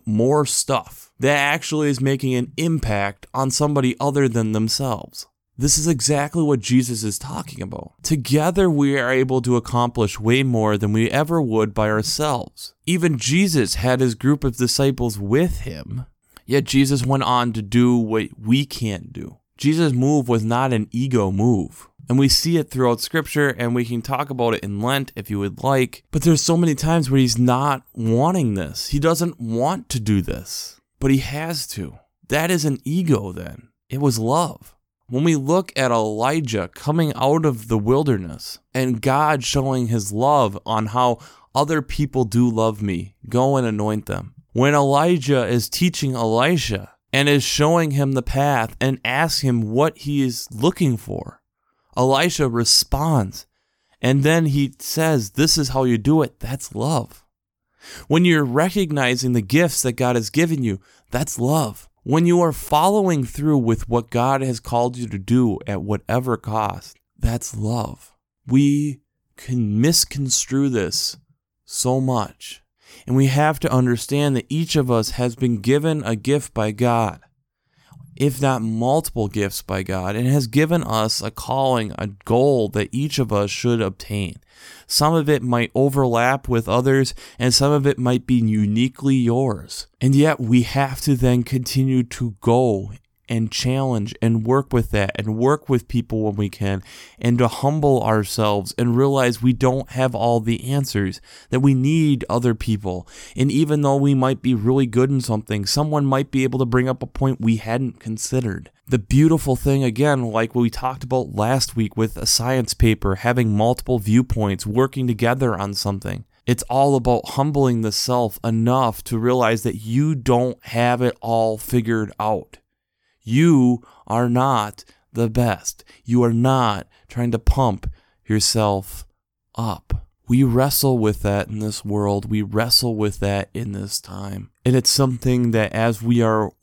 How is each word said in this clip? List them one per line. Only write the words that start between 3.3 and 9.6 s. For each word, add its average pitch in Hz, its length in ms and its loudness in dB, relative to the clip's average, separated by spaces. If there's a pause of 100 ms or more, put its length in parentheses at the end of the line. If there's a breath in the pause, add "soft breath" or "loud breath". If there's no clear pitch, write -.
on 135 180 0
somebody 143 480 0
other 139 280 2
than 113 240 0
themselves. 110 760 -4 (300)
This 139 200 0
is 151 100 -2
exactly 147 560 0
what 143 160 2
Jesus 120 440 0
is 104 160 -4
talking - 420 -10
about. - 320 -12 (100)
Together, 160 680 2
we 139 300 2
are 123 120 0
able 131 300 2
to 123 140 2
accomplish 120 640 0